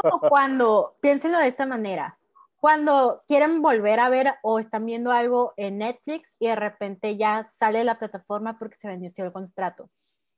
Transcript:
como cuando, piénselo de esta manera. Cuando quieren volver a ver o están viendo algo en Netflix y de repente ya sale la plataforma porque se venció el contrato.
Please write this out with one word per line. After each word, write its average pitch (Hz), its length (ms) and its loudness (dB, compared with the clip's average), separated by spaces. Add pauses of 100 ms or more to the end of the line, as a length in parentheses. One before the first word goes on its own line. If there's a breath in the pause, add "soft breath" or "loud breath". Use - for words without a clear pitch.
como - 260 2
cuando, 262 760 2
piénselo 285 380 2
de 285 80 4
esta 262 180 -2
manera. 196 520 -6 (420 soft breath)
Cuando 294 680 4
quieren 302 340 2
volver 220 380 2
a 254 100 2
ver 262 320 2
o 220 180 0
están 220 260 -8
viendo 240 260 -4
algo 240 460 0
en 202 200 -6
Netflix 247 640 -8
y 226 80 -2
de 220 80 0
repente 208 600 -6
ya 214 280 -2
sale 220 400 -2
la 226 160 -2
plataforma 214 580 -10
porque 220 180 -14
se - 120 -16
venció 180 360 -12
el 180 80 -8
contrato. 185 580 -10 (480)